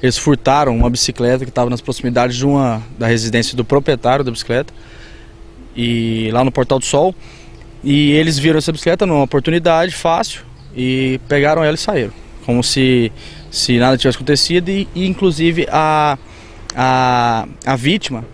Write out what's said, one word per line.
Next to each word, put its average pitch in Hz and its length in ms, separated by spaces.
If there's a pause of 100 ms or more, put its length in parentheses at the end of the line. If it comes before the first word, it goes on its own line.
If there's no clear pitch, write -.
eles 127 160
furtaram 139 580
uma 120 140
bicicleta 123 560
que 123 60
tava 120 180
nas 123 120
proximidades 123 560
de 131 80
uma, 135 360 (160)
da 117 100
residência 117 480
do 123 100
proprietário 139 580
da 127 80
bicicleta, 120 420 (1000)
e 113 560
lá 120 120
no 131 80
Portal 135 280
do - 60
Sol. 165 280 (720)
E 143 280
eles 156 280
viram 156 180
essa 156 140
bicicleta 170 340
numa 151 180
oportunidade 165 680
fácil - 480 (340)
e 131 520
pegaram 147 360
ela 156 120
e - 20
saíram, 135 360 (320)
como 123 180
se, 127 480 (400)
se - 260
nada 123 200
tivesse 127 200
acontecido. 165 520
E, 196 260
e 180 100
inclusive 170 640
a, 151 480 (580)
a, 123 720 (180)
a 131 100
vítima 131 580